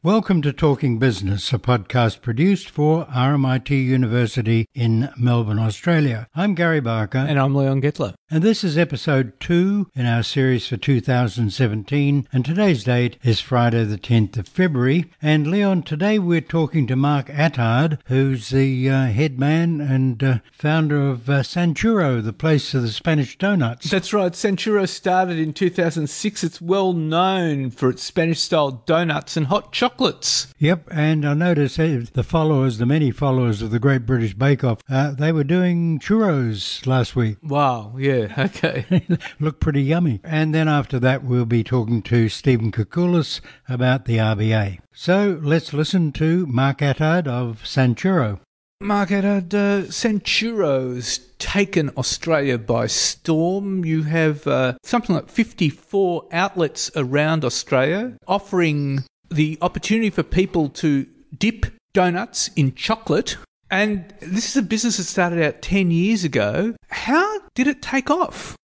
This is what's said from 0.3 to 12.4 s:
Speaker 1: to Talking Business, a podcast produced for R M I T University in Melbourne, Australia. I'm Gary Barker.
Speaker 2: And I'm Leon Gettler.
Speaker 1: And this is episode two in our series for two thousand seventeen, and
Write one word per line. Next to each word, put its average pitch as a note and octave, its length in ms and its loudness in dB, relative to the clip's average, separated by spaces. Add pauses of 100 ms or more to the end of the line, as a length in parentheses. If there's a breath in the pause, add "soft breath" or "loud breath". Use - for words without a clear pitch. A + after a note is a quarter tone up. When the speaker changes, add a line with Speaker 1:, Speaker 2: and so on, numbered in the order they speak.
Speaker 1:
to C#3 100 0
Talking C3+ 460 0
Business, G2 540 0
a A#2+ 60 0
podcast A#2+ 600 0
produced E3 480 0
for D#3 440 0
R B2+ 220 2
M C#3 120 2
I C3 120 2
T C#3 220 0
University A#2 920 2
in A#2 440 0
Melbourne, A#2+ 420 0
Australia. A#2 760 0
I'm F#3+ 200 0
Gary D#3+ 260 0
Barker. A2+ 380 -2
Speaker 2:
And C#3+ 220 0
I'm C#3 160 2
Leon C3+ 240 0
Gettler. C3+ 340 -4 (160)
Speaker 1:
And D#3+ 120 2
this A3 200 2
is D#3 140 -2
episode C#3+ 640 0
two F#3 540 0
in B2+ 100 -2
our A#2 180 2
series C3 460 0
for A#2+ 80 -4
two B2+ 240 2
thousand A#2+ 500 0
seventeen, C3+ 800 0
and C3 120 0